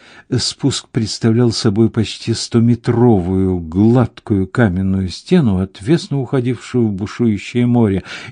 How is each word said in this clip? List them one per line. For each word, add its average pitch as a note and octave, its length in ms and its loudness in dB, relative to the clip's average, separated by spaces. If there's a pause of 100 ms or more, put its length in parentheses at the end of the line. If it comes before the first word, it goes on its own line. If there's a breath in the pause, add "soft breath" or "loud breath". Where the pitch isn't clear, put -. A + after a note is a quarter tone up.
(380 soft breath)
Спуск - 500 -4
представлял A2+ 640 0
собой A2+ 380 2
почти - 420 -4
стометровую A2+ 1300 2
гладкую G2 880 0
каменную F#2+ 640 0
стену, A2+ 500 0
отвесно C3 640 -2
уходившую B2 640 -2
в G#2+ 60 -2
бушующее G#2+ 720 -2
море, A2 360 2 (300 loud breath)